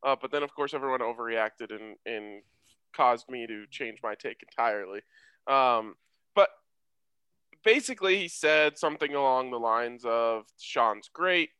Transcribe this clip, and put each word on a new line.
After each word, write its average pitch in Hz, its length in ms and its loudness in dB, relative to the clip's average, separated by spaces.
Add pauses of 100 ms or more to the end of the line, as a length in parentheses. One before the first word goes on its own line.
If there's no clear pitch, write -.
uh, 139 180 2
but 131 120 -8
then 143 100 0
of 143 100 -6
course 143 220 -6
everyone 135 240 -2
overreacted 113 720 -4
and, 107 240 -14 (120)
and 104 360 -10 (500)
caused 123 380 2
me 120 160 -10
to 107 240 -12
change - 320 -10
my 107 140 -6
take - 260 -12
entirely. 104 600 -2 (440)
Um, 120 480 2 (400)
but 202 160 8 (1120)
basically 214 560 2
he 185 100 -4
said 151 500 2
something 151 360 -2
along 131 380 0
the 120 80 -4
lines 117 440 -2
of, 117 420 0 (120)
Deshaun's 110 500 0
great 175 520 0